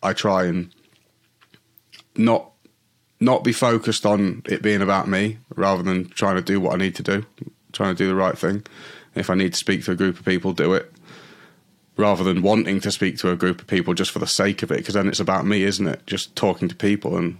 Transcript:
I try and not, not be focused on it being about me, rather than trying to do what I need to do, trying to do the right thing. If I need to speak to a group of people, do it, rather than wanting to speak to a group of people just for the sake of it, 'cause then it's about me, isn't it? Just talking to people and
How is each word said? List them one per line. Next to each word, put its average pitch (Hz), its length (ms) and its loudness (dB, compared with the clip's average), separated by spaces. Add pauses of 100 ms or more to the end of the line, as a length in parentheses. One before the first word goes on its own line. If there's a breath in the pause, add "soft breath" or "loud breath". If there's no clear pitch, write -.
I 98 100 0
try 92 320 2
and 87 280 -2 (1400)
not, 113 360 2 (680)
not 127 240 4
be 117 100 2
focused 113 520 2
on 101 400 2
it - 160 -4
being 104 200 2
about 95 260 2
me, 110 320 -2 (160)
rather 95 280 0
than 92 260 -2
trying 98 260 0
to 92 60 0
do 101 200 0
what 90 120 0
I 90 40 0
need 95 180 -2
to - 80 -10
do, 101 220 -2 (460)
trying 95 240 -2
to 92 80 0
do 95 40 2
the 92 80 0
right 92 220 2
thing. 101 280 -2 (500 loud breath)
If - 140 -2
I 92 60 2
need 92 180 2
to - 60 -2
speak 98 260 0
to 92 60 -2
a 90 40 0
group 92 240 0
of - 60 -8
people, 92 280 0
do 82 200 2
it, - 180 -2 (1040 loud breath)
rather 98 280 2
than 92 180 2
wanting 98 400 2
to 104 100 -2
speak - 280 -2
to 95 100 0
a 90 60 0
group 90 260 0
of - 60 -20
people 92 260 0
just 90 180 -2
for - 80 -6
the - 80 -4
sake 101 360 0
of 85 80 -4
it, - 120 -2
'cause 98 120 -6
then 101 120 2
it's - 120 -2
about 95 260 0
me, 101 180 2
isn't 98 240 -2
it? - 200 -4
Just - 280 -8
talking 95 320 0
to 87 80 -6
people 101 420 -2
and 87 220 -4